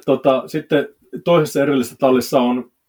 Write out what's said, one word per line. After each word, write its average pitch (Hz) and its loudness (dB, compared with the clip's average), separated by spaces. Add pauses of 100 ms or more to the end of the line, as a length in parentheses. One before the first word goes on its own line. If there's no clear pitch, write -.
tota, 131 2
sitten - -2 (360)
toisessa 151 2
erillisessä 139 -2
tallissa 131 2
on 123 -4 (160)